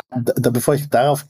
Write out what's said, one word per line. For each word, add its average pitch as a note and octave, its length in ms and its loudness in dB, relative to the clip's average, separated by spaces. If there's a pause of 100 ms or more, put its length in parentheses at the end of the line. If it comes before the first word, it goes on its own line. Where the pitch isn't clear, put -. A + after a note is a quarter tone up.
(120)
Da, A#2+ 220 -2
da, A#2+ 160 0
bevor B2 260 2
ich C#3+ 140 -6
darauf C#3 400 2